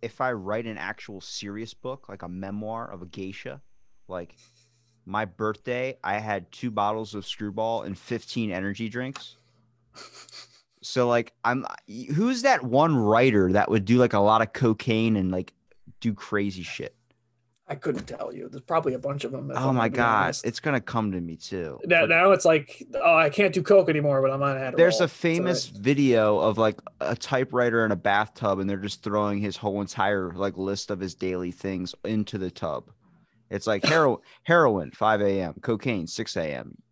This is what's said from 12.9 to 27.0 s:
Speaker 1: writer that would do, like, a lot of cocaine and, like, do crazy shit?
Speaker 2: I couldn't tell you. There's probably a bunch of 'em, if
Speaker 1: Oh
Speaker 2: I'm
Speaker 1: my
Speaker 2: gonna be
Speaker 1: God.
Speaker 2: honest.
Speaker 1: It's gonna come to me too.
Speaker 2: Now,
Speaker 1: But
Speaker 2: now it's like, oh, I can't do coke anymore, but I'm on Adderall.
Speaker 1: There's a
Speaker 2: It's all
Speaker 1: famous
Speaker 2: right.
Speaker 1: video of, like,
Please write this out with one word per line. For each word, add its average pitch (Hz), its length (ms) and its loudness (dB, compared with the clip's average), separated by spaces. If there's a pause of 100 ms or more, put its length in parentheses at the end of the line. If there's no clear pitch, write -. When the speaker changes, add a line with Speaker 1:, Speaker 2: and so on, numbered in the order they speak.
Speaker 1:
writer 107 580 6
that 101 160 4
would 104 160 2
do, 117 140 6
like, 120 140 4
a 104 60 4
lot 107 220 6
of 110 100 0
cocaine 113 640 2
and, 92 160 0
like, 92 220 -6 (460)
do 113 160 -2
crazy 101 480 -4
shit? - 320 -12 (720)
Speaker 2:
I 147 80 -8
couldn't 139 320 -6
tell - 260 -10
you. - 160 -14
There's - 140 -16
probably 156 320 -2
a 123 40 -8
bunch 139 240 -6
of - 100 -6
'em, 131 180 -10
if - 60 -4
Speaker 1:
Oh 131 120 0
Speaker 2:
I'm 131 60 2
Speaker 1:
my 120 80 2
Speaker 2:
gonna 117 80 0
be 127 60 -4
Speaker 1:
God. 113 260 4
Speaker 2:
honest. 82 220 -2
Speaker 1:
It's 113 140 -6
gonna 139 220 -2
come 107 300 -2
to 90 100 -4
me 82 160 -8
too. 80 480 -8
Speaker 2:
Now, 170 160 4
Speaker 1:
But 147 80 2
Speaker 2:
now 175 220 6
it's 185 140 4
like, 160 380 2 (120)
oh, 165 200 4
I 156 140 6
can't 196 240 2
do 185 80 0
coke 185 280 8
anymore, 147 340 2
but 135 80 2
I'm 135 100 -2
on 139 160 0
Adderall. 131 200 -4
Speaker 1:
There's 170 240 6
a - 20 6
Speaker 2:
It's 160 100 0
all - 60 -20
Speaker 1:
famous 170 520 0
Speaker 2:
right. 104 100 -16
Speaker 1:
video 117 580 4
of, 107 180 2
like, 110 220 2 (200)